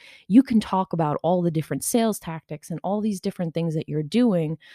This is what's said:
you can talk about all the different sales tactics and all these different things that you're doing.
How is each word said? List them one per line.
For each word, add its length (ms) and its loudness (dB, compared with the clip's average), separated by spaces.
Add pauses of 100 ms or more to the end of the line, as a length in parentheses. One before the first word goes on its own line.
(280)
you 140 8
can 180 2
talk 320 -2
about 300 0
all 200 2
the 80 2
different 340 -4
sales 340 0
tactics 520 -12
and 140 -8
all 160 -2
these 200 -4
different 340 -6
things 200 -2
that 140 -4
you're 140 -4
doing. 540 2 (180)